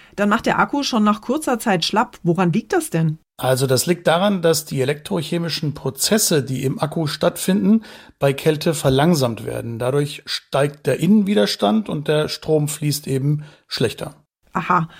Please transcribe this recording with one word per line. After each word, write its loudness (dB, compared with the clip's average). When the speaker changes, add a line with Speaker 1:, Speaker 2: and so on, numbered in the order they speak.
Speaker 1:
dann 0
macht 0
der 0
Akku 0
schon 0
nach 2
kurzer -2
Zeit 0
schlapp. -2
Woran 2
liegt -2
das 0
denn? -2
Speaker 2:
Also 0
das 2
liegt 0
daran, 2
dass 2
die -4
elektrochemischen -4
Prozesse, 0
die -6
im -2
Akku -2
stattfinden, 2
bei 2
Kälte 0
verlangsamt 2
werden. -8
Dadurch -2
steigt -2
der 0
Innenwiderstand 2
und -6
der 0
Strom 0
fließt -4
eben 0
schlechter. -4
Speaker 1:
Aha. 0